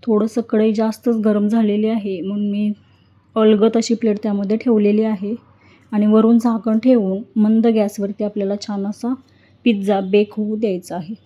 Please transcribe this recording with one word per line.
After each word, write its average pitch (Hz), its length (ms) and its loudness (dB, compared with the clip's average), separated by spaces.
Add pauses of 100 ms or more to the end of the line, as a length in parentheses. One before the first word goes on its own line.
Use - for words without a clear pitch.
थोडंसं 220 380 0 (100)
कढई 220 220 2
जास्तच 220 520 -2
गरम 208 240 2
झालेली 214 400 0
आहे 202 320 -4
म्हणून 202 300 -4
मी 208 200 -2 (640)
अलगद 220 400 4
अशी 233 180 0
प्लेट 214 280 -2
त्यामध्ये 202 340 -2
ठेवलेली 214 480 2
आहे 208 300 -4 (580)
आणि 208 140 2
वरून 220 320 6
झाकण 226 400 0
ठेवून 220 440 2 (140)
मंद 220 300 2
गॅसवरती 208 580 -2
आपल्याला 202 360 -4
छान 202 260 -8
असा 233 260 -6 (520)
पिझ्झा 202 380 0
बेक 208 340 0
होऊ 214 200 -4
द्यायचा 190 400 -6
आहे. 180 180 -10 (120)